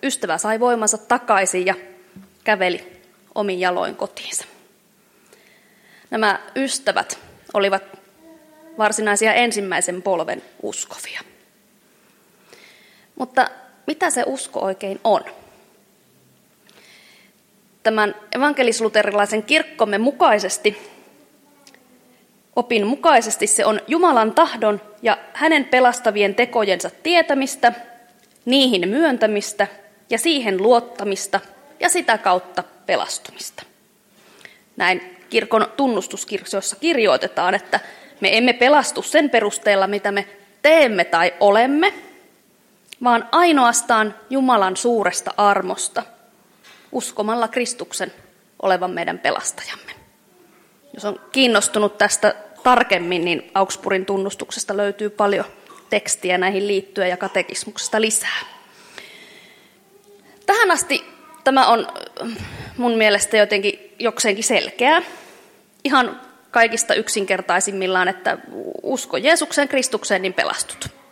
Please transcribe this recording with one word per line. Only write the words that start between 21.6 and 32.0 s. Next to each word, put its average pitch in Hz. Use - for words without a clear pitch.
opin 226
mukaisesti 233
se 214
on 214
Jumalan 269
tahdon 220
ja 226
hänen 302
pelastavien 226
tekojensa 202
tietämistä, 285
niihin 240
myöntämistä 220
ja -
siihen 240
luottamista 220
ja -
sitä 247